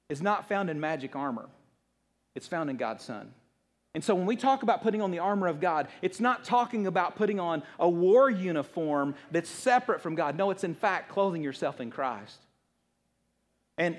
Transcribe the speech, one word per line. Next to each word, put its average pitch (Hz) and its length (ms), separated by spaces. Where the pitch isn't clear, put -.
is 147 120
not 202 260
found 196 220
in 151 100
magic 151 360
armor. 131 340
It's - 120
found 165 220
in 131 80
God's 113 260
Son. 107 300
And 160 80
so 208 120
when 180 100
we 226 100
talk 269 280
about 208 180
putting 214 220
on 190 80
the 170 80
armor 196 260
of 156 140
God, 156 280
it's 185 180
not 240 240
talking 233 440
about 180 280
putting 208 240
on 165 220
a 170 80
war 185 400
uniform 156 880
that's 165 200
separate 247 520
from 160 140
God. 151 200
No, 196 140
it's 190 140
in 170 100
fact 190 360
clothing 190 340
yourself 139 360
in 117 120
Christ. 120 480
And, 170 220